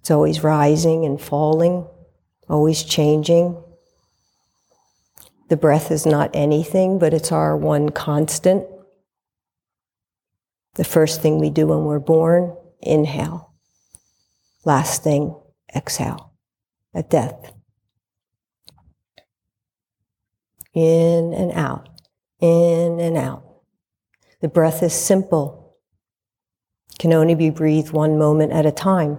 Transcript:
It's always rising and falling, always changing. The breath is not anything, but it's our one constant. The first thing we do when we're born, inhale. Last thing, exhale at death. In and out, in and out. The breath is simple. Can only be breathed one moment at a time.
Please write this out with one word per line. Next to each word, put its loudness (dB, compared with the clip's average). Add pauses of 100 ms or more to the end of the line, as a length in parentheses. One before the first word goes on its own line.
It's -6
always 2
rising 2
and -4
falling, 0 (640)
always 0
changing. 0 (1900)
The 0
breath 2
is -2
not 0
anything, 0
but 2
it's -2
our 0
one 0
constant. -2 (2000)
The -2
first 0
thing 0
we 0
do 0
when 0
we're -2
born, 2 (240)
inhale. -4 (1120)
Last -2
thing, -2 (380)
exhale -8 (600)
at -6
death. -2 (3250)
In 2
and -4
out, -6 (500)
in 2
and -2
out. -6 (960)
The -4
breath 0
is -2
simple. -2 (1200)
Can 0
only 4
be 0
breathed -2
one 0
moment 2
at 0
a 2
time. -2